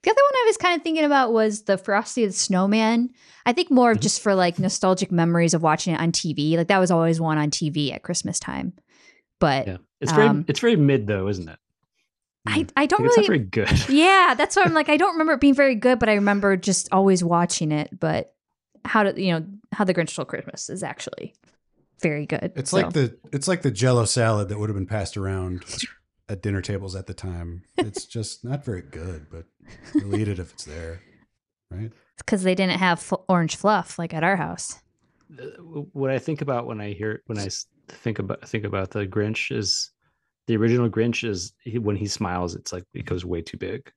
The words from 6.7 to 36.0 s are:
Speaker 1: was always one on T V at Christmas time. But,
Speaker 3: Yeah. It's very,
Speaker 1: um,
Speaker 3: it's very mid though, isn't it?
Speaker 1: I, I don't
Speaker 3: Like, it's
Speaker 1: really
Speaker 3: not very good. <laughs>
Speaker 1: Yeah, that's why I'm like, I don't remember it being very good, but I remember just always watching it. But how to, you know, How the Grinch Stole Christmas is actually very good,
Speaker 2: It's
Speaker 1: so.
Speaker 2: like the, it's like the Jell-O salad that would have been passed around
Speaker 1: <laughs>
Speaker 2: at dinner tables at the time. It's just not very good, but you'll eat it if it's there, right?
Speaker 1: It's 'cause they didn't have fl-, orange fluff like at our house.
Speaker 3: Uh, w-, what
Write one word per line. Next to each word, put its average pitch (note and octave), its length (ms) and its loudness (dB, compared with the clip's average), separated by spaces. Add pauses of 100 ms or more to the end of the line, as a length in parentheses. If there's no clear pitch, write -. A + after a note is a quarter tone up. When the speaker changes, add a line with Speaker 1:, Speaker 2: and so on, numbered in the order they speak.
Speaker 1:
was F#3 120 4
always E3 300 2
one D#3 160 0
on D3 140 2
T D3+ 180 -4
V C#3+ 220 -2
at - 120 -12
Christmas - 360 -6
time. - 340 -8 (680)
But, C3+ 280 2
Speaker 3:
Yeah. F2+ 100 -8 (240)
It's C#3+ 120 -2
very, G#3+ 140 6
Speaker 1:
um, G3+ 200 2
Speaker 3:
it's D3 140 0
very A#3 160 4
mid C#3 300 4
though, G2 200 -2
isn't F#2 220 -6
it? D#2+ 100 -20 (880)
Speaker 1:
I, D4+ 180 0 (120)
I C#4+ 80 4
don't F#4+ 160 2
Speaker 3:
Like, - 80 2
it's A#4+ 80 6
Speaker 1:
really A3+ 220 4
Speaker 3:
not G2 140 -6
very G#2+ 140 0
good. - 220 2
<laughs> - 0 -
Speaker 1:
Yeah, F4+ 480 6
that's - 180 0
why F#4+ 80 4
I'm E4+ 100 4
like, D#4 160 2
I D4+ 80 4
don't F#4 160 4
remember D#4+ 200 2
it C4 80 0
being C#4+ 140 8
very C4+ 200 4
good, B3+ 240 2
but A#3 100 2
I G#3+ 40 4
remember G3+ 420 4
just F3+ 360 -2
always F#3+ 320 4
watching E3+ 480 0
it. D3+ 280 -4
But - 340 -2 (520)
how G#3+ 180 2
to, - 180 0
you F#3 120 2
know, D#3+ 120 -2 (280)
How G#3 100 -2
the F#3 100 2
Grinch E3+ 180 0
Stole D#3+ 140 -8
Christmas - 440 -12
is F#3+ 140 -10
actually - 500 -12 (680)
very D3+ 240 -2
good, D#3+ 300 -6
Speaker 2:
It's C#3 160 -6
Speaker 1:
so. F#3 60 2
Speaker 2:
like E3+ 160 0
the, C3 240 0 (160)
it's C#3 160 -4
like F3 120 0
the C3+ 100 0
Jell-O A#2+ 340 2
salad A2 440 0
that G#2 100 -6
would G#2 100 -4
have G#2 80 -4
been F#2+ 100 -4
passed G#2 300 -6
around F#2 460 -6 (320)
Speaker 1:
<laughs> - 340 -20
Speaker 2:
at G2+ 120 -8
dinner G2 200 -2
tables F#2+ 340 -8
at F#2+ 120 -10
the F#2 60 -12
time. F2 500 -10 (140)
It's - 280 -4
just - 400 -10
not C#3 180 -6
very F#2+ 200 -8
good, D#2+ 460 -12
but E2 160 -16 (480)
you'll G2+ 220 -2
eat G#2+ 140 -2
it F2+ 100 -4
if F2 140 -10
it's - 100 -18
there, E2 380 -14 (680)
right? G#2+ 220 -10 (220)
Speaker 1:
It's - 120 -20
'cause G3 180 -2
they F#3 120 2
didn't F#3 240 0
have F3+ 220 2
fl-, - 140 -4 (120)
orange F3 300 0
fluff G3 420 0
like E3 140 -8
at D#3 100 -4
our F#3 140 0
house. - 420 -8 (580)
Speaker 3:
Uh, B2 80 -16 (120)
w-, D#3+ 340 -14
what C3+ 180 -2